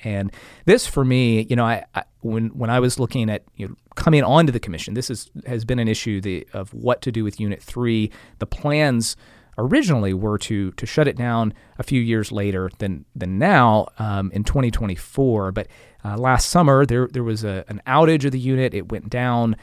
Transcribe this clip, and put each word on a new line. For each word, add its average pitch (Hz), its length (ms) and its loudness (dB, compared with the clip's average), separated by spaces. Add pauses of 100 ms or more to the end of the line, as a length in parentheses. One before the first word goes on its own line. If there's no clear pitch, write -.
And 101 300 -4 (320)
this, 214 240 4
for 139 160 0
me, 123 380 4
you 113 120 -2
know, 120 100 4
I, 113 200 0 (100)
I, - 80 -4 (200)
when, 113 260 -2
when 113 200 -4
I 123 120 2
was 123 180 2
looking 117 320 0
at, 104 140 -4 (100)
you 98 140 -10
know, - 80 -16 (180)
coming 151 300 2
onto 147 260 4
the 120 80 0
commission, 95 360 -8
this 120 140 -4
is, - 220 -10 (160)
has 120 180 -6
been 123 140 -2
an 117 80 0
issue, 110 340 -2
the, 92 320 -6
of 98 220 -10
what 120 280 -2
to 127 100 -4
do 113 100 -2
with 104 160 -6
Unit 101 240 -6
three. 113 480 -2 (300)
The 107 60 -6
plans 147 720 0 (400)
originally 131 560 2
were 104 240 -2
to, 101 360 -4
to - 120 -12
shut 151 220 2
it 120 100 0
down 117 380 0 (240)
a 120 60 -8
few 131 160 0
years 113 320 0
later 98 460 -2
than, 92 260 -6 (100)
than 92 240 -4
now, 120 480 4 (140)
um, 101 320 -4
in 101 100 -2
twenty 123 300 0
twenty-four. 104 800 -2
But, 98 160 -6 (380)
uh, 104 120 -6
last 127 320 2
summer, 139 340 6
there, 123 260 2
there 123 140 -4
was 110 200 -2
a, 95 240 -4
an 107 180 -10
outage 151 400 4
of 139 60 -2
the 131 60 -2
unit. 131 360 0
It 95 180 -8
went 107 160 -8
down. 120 540 0